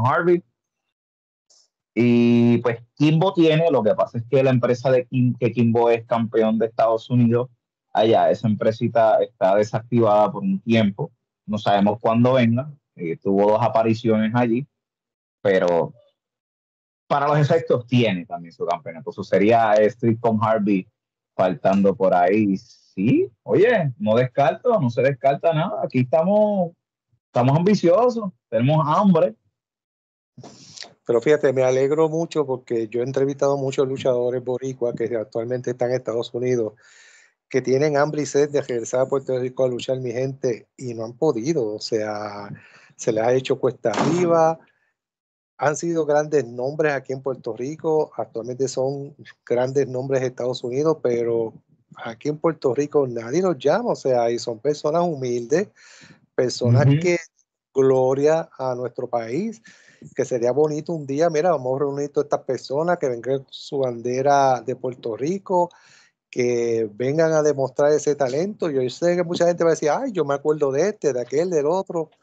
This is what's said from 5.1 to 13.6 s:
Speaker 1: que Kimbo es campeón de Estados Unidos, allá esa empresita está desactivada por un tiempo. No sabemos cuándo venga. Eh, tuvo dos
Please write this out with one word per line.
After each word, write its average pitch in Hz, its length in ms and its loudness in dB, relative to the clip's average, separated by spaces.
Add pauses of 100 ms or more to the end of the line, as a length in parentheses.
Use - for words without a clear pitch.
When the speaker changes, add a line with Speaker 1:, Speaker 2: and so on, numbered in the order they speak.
Speaker 1:
que 117 160 -2
Kimbo 117 380 2
es 117 160 0
campeón 113 520 0
de 113 80 0
Estados 113 440 -2
Unidos, 120 400 2 (420)
allá 98 380 4
esa - 160 -2
empresita 113 760 2
está 98 360 0
desactivada 107 720 2
por 98 120 -8
un 95 180 -2
tiempo. 113 500 0 (360)
No 107 120 -4
sabemos 104 420 0
cuándo 120 340 2
venga. 120 380 0 (220)
Eh, 82 220 -8
tuvo 101 360 2
dos 107 100 2